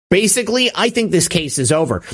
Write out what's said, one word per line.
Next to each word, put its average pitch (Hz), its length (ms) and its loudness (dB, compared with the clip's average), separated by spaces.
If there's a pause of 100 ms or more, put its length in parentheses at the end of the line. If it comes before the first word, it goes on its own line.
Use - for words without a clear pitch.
Basically, 220 640 2
I 220 140 0
think 220 200 -2
this 170 200 2
case 156 280 -2
is 127 140 0
over. 151 320 0 (100)